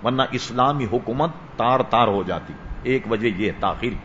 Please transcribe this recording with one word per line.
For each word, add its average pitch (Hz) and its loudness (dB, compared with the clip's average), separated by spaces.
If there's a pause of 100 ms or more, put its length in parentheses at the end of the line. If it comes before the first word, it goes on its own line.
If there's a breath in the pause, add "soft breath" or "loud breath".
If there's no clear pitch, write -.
ورنہ 127 2 (100)
اسلامی 127 0
حکومت 127 0 (260)
تار 123 4 (100)
تار 117 6
ہو 101 2
جاتی۔ 82 -6 (300)
ایک 123 0
وجہ 113 2
یہ 101 0
تاخیر۔ 101 -2 (120)